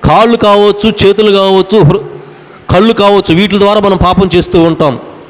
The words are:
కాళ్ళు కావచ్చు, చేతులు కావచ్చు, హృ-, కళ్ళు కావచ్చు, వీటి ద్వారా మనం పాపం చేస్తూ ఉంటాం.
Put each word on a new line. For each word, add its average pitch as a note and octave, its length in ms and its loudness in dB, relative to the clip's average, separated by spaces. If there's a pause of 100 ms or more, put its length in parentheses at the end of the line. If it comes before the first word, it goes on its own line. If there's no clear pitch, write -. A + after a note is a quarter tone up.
కాళ్ళు A3 320 2
కావచ్చు, G#3 520 0 (160)
చేతులు G#3 260 2
కావచ్చు, G3 480 0 (100)
హృ-, E3+ 160 -2 (680)
కళ్ళు G#3 220 2
కావచ్చు, G3+ 420 0
వీటి G3 240 0
ద్వారా G3+ 220 0
మనం G3 160 0
పాపం F3+ 380 0
చేస్తూ F3 240 0 (120)
ఉంటాం. D3+ 280 -2 (320)